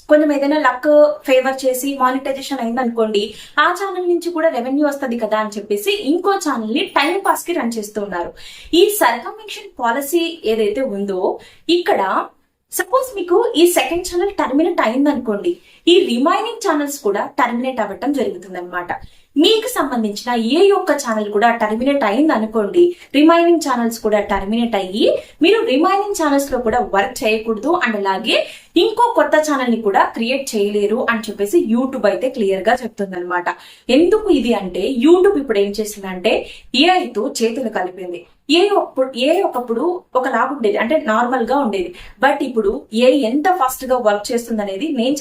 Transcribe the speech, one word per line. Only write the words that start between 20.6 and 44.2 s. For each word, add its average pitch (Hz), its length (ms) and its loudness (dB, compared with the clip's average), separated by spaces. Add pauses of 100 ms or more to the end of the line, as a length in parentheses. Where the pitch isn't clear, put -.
ఒక్క 370 220 2
ఛానల్ 214 400 -2
కూడా 226 240 4
టర్మినేట్ 240 480 0
అయింది 277 280 2
అనుకోండి, 226 640 2 (180)
రిమైనింగ్ 339 440 6
ఛానల్స్ 240 420 -2
కూడా 208 200 0
టర్మినేట్ 208 540 -2
అయ్యి 202 440 0 (240)
మీరు 415 220 4
రిమైనింగ్ 392 480 0
ఛానల్స్ 277 400 0
లో 247 60 -2
కూడా 233 200 0 (160)
వర్క్ 254 300 -2
చేయకూడదు, 220 640 0
and 214 80 -2
అలాగే 220 500 -2 (300)
ఇంకో 453 400 2
కొత్త 302 200 4
ఛానల్ 277 340 0
ని 226 120 0
కూడా 208 220 2
క్రియేట్ 254 520 -4
చేయలేరు 208 540 0
అని 220 100 -2
చెప్పేసి 202 380 -2
YouTube 247 480 0
అయితే 233 240 0
క్లియర్ 190 380 0
గా 247 60 4
చెప్తుందన్నమాట. 180 720 -6 (460)
ఎందుకు 381 400 4
ఇది 240 240 2
అంటే, 190 400 -4 (100)
YouTube 359 340 6
ఇప్పుడు 220 200 -2
ఏం 202 220 0
చేసిందంటే, 196 720 -4 (240)
ఏఐ 349 320 2
తో - 360 -6
చేతులు 226 260 -2
కలిపింది. 185 580 -8 (240)
ఏఐ 359 180 4
ఒకప్పుడు, 269 480 0
ఏఐ 311 260 2
ఒకప్పుడు 302 600 -2 (140)
ఒకలాగుండేది, 247 600 0
అంటే 247 300 0
నార్మల్ 240 400 0
గా 262 120 0
ఉండేది. 196 360 -2 (300)
But 294 180 2
ఇప్పుడు 226 400 -2 (120)
ఏఐ 262 260 6
ఎంత 269 240 0 (120)
ఫాస్ట్ 262 280 -2
గా 254 140 2
వర్క్ 208 340 0